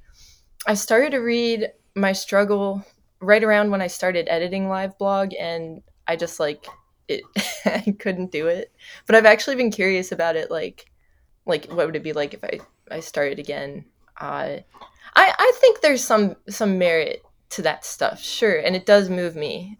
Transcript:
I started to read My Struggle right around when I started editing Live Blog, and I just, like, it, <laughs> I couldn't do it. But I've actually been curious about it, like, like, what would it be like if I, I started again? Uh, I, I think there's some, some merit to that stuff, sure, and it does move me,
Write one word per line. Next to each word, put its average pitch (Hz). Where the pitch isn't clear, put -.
I 214
started 247
to 269
read 233
My 196
Struggle 202
right 208
around 208
when 196
I 180
started 180
editing 180
Live 190
Blog, 196
and 165
I 165
just, 170
like, 151
it, -
<laughs> -
I 202
couldn't 180
do 156
it. 180
But 220
I've 220
actually 226
been 233
curious 185
about 165
it, 156
like, -
like, 160
what 165
would 160
it 151
be 156
like 147
if -
I, -
I 160
started 143
again? 143
Uh, 143
I, 370
I 480
think 466
there's 277
some, 208
some 202
merit 165
to 196
that 156
stuff, -
sure, 202
and 180
it 185
does 202
move 175
me, 175